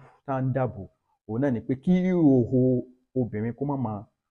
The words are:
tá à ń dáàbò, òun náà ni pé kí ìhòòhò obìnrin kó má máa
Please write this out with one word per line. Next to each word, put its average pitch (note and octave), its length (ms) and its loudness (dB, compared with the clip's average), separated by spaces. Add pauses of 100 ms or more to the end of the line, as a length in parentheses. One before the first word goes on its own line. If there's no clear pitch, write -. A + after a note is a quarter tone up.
(260)
tá C#3 100 -6
à C3 60 -2
ń C3 120 -2
dáàbò, B2+ 300 -4 (440)
òun A2 140 -4
náà C#3+ 120 0
ni A2+ 80 -2
pé C3 140 -4
kí F3+ 180 0 (160)
ìhòòhò C3+ 500 4 (560)
obìnrin A2+ 380 -4
kó C#3 120 -8
má C#3+ 120 -2
máa A2 240 -6 (300)